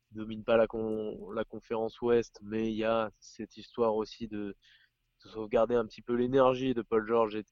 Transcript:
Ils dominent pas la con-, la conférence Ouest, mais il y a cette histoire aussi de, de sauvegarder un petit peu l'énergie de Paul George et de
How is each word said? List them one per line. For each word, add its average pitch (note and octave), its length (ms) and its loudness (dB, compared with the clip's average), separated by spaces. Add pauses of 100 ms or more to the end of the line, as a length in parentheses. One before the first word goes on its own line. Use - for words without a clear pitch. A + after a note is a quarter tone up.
(120)
Ils G#2 60 -16
dominent A2 260 -10
pas A2+ 140 4
la A2 100 4
con-, G#2+ 680 -6
la A2 100 -2
conférence A2+ 560 -8
Ouest, A#2+ 420 2
mais A2 240 -4
il A2 80 -4
y G#2+ 80 -4
a A2 360 0
cette - 380 -16
histoire A2 380 -2
aussi A2 320 -6
de, G#2 280 -8 (680)
de - 60 -20
sauvegarder A2+ 460 2
un A#2 100 2
petit - 160 -16
peu A#2+ 140 -4
l'énergie B2+ 580 4
de A#2 80 -4
Paul A2 260 0
George A2 280 2
et G#2+ 80 -6
de - 80 -20